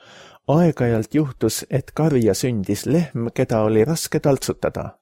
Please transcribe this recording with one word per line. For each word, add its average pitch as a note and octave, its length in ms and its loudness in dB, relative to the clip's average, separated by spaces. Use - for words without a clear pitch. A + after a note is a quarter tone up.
Aeg-ajalt C3 680 2
juhtus, C3 560 -2
et - 240 -4
karja B2+ 400 2
sündis G#2 520 -4
lehm, C3+ 480 -2
keda B2 280 0
oli A2 220 4
raske D#3 360 -2
taltsutada. - 800 -2